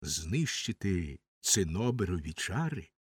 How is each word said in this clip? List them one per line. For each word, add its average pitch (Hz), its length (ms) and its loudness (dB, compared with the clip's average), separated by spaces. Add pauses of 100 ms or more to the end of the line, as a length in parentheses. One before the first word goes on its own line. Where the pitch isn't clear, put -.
знищити 87 1160 -2 (200)
циноберові 92 920 2
чари, 147 580 -4 (280)